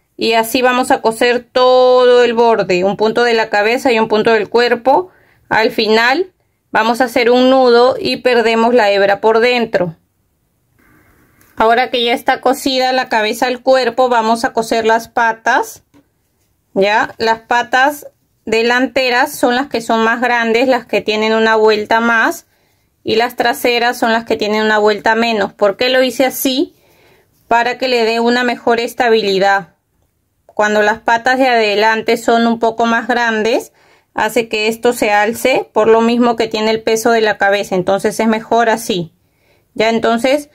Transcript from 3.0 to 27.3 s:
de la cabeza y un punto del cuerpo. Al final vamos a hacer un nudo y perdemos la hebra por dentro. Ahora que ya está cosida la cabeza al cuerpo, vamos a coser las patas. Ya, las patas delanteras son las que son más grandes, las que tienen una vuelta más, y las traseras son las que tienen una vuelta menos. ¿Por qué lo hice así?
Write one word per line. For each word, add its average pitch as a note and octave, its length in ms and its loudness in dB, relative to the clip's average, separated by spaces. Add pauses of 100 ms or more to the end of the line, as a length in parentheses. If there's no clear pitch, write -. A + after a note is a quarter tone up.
de A#3+ 100 0
la A3 160 -2
cabeza A3+ 440 0
y A3 60 2
un A3 100 0
punto A3 240 2
del G#3 160 -2
cuerpo. A#3+ 600 0 (360)
Al A3+ 240 0
final A#3+ 640 0 (380)
vamos A3+ 280 0
a C4 60 2
hacer A#3+ 260 0
un B3+ 180 4
nudo B3+ 480 4
y B3+ 200 -6
perdemos A#3 560 0
la G#3+ 180 2
hebra G3+ 300 0
por A3 180 2
dentro. A3+ 560 -2 (1600)
Ahora A#3 340 0
que B3 140 -4
ya A#3 80 -2
está B3+ 300 -2
cosida B3+ 500 -2
la B3+ 160 -2
cabeza A3 400 -2
al B3 140 -6
cuerpo, B3+ 480 0
vamos A3+ 340 0
a B3+ 80 -4
coser A3+ 340 -4
las A3+ 220 0
patas. A#3 760 -4 (880)
Ya, G#3+ 440 -2
las A3+ 220 -2
patas B3+ 680 -2 (380)
delanteras B3 840 0
son B3 240 -2
las C4+ 120 -2
que A3+ 120 -6
son A3+ 240 -2
más A#3 160 0
grandes, A#3 480 0
las A#3+ 180 0
que G#3 140 -2
tienen G#3+ 340 -2
una A3 220 2
vuelta G#3+ 460 2
más, A#3 440 0 (600)
y A3 100 -4
las A#3+ 220 -2
traseras A#3+ 600 -2
son A#3 140 0
las A3+ 140 -2
que A3+ 100 -2
tienen G#3+ 280 -2
una G#3+ 160 2
vuelta G#3+ 360 0
menos. A3 380 -2
¿Por G3+ 240 0
qué B3+ 120 0
lo C4 140 2
hice C4 220 0
así? C4+ 500 -4 (720)